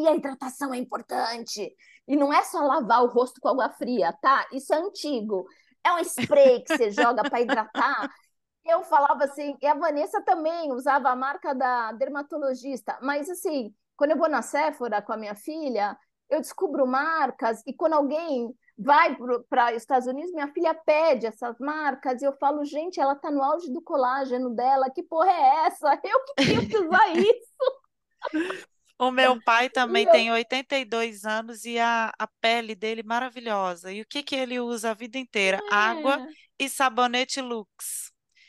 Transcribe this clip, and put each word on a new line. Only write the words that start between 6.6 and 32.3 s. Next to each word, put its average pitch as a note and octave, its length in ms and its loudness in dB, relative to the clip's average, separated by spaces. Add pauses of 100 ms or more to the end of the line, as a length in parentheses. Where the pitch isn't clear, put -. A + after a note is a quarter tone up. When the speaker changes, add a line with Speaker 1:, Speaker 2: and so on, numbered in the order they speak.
Speaker 1:
que - 80 -4
você B3 200 2
joga A#3 320 2
pra B3+ 180 0
hidratar. B3 680 -2
Speaker 2:
<laughs> - 580 -20
Speaker 1:
Eu E4 160 4
falava D4 420 2
assim, C#4+ 360 -4
e C#4+ 60 0
a D4 80 4
Vanessa D4+ 480 -2
também E4 500 0
usava C4 360 2
a B3+ 60 2
marca C#4 380 -4
da B3 380 0
dermatologista, C4+ 1080 -6
mas C#4+ 300 -4
assim, D4+ 420 -6 (240)
quando C#4+ 160 2
eu D#4+ 60 2
vou D#4+ 100 2
na C4+ 140 0
Sephora A#3+ 600 -4
com A#3+ 100 -8
a G#3+ 40 -6
minha G#3 180 -10
filha, B3 600 -4 (360)
eu D4 100 0
descubro C#4 460 -2
marcas C4 800 -2
e C4+ 80 -8
quando D#4+ 180 0
alguém C#4+ 580 -2 (240)
vai C#4+ 400 4
pro, A#3+ 320 -4
pra A#3+ 260 2
Estados B3 340 -2
Unidos, C#4+ 260 -6
minha D4 180 -4
filha E4 220 0
pede D4+ 540 2
essas A3+ 320 -8
marcas C#4 640 -4
e - 20 2
eu C#4 140 0
falo, D4 260 0
"Gente, E4 340 -6
ela C#4 160 2
tá D#4+ 140 -10
no C#4+ 140 0
auge D#4+ 280 -2
do E4 120 -8
colágeno B3+ 680 -2
dela, C4 400 2
que E4+ 140 -10
porra E4 280 0
é D#4+ 360 4
essa? D4+ 260 0 (100)
Eu C5 220 2
que C#5 80 -14 (100)
tenho - 240 2
que A4 120 0
usar F#4 300 6
Speaker 2:
<laughs> E4 60 -4
Speaker 1:
isso." G4+ 380 2 (1400)
Speaker 2:
O B3+ 140 0
meu B3+ 300 4
pai A#3 280 2
também B3+ 340 2
Speaker 1:
E - 40 -2
eu - 40 10
Speaker 2:
tem A#3 200 6
oitenta B3+ 460 -2
e C4 80 -2
dois G#3+ 400 -6
anos A3 400 -6
e A#3 120 -6
a, A#3 400 0
a G#3+ 100 -4 (140)